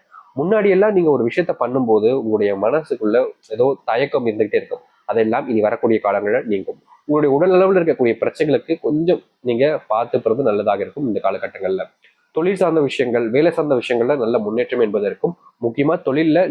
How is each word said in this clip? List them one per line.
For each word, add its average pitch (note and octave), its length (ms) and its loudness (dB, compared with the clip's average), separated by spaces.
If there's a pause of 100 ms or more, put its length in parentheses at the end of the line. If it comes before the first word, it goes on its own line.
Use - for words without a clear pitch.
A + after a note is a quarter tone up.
(400)
முன்னாடி G3+ 360 2
எல்லாம் G3+ 220 2
நீங்க E3+ 200 2
ஒரு A#2 120 0
விஷயத்த F3 240 -2 (100)
பண்ணும்போது A#2 460 2 (120)
உங்களுடைய G#2+ 320 0 (120)
மனசுக்குள்ள A#2+ 520 0 (380)
ஏதோ A#2+ 120 2 (220)
தயக்கம் C3 400 -2
இருந்துகிட்டே G#2+ 320 -2
இருக்கும். F#2 220 -12 (280)
அதெல்லாம் A2+ 400 0
இனி A2 160 2
வரக்கூடிய A2 380 0
காலங்கள்ல G#2 360 0 (100)
நீங்கும். - 280 -6 (280)
உங்களுடைய D3 280 2
உடல் F#3 200 2
அளவில் F#3+ 240 4
இருக்கக்கூடிய C3 420 2
பிரச்சனைகளுக்கு C#3 520 -2 (120)
கொஞ்சம் D#3 360 0 (280)
நீங்க A#2+ 160 2 (260)
பார்த்துக்கிறது A#2 580 0
நல்லதாக G2+ 360 0
இருக்கும் B2 240 -8
இந்த G2+ 160 -2
காலகட்டங்கள்ல. F#2+ 580 -4 (520)
தொழில் F3+ 260 -2
சார்ந்த D#3+ 260 2
விஷயங்கள், A#2+ 380 -2 (100)
வேலை D#3+ 200 4
சார்ந்த D3+ 260 0
விஷயங்கள்ல B2 420 0
நல்ல A#2 120 0 (100)
முன்னேற்றம் A#2+ 400 -2
என்பது G#2 240 -2
இருக்கும். D3+ 240 -4 (320)
முக்கியமா C#3+ 300 0 (120)
தொழில்ல D#3 320 2 (120)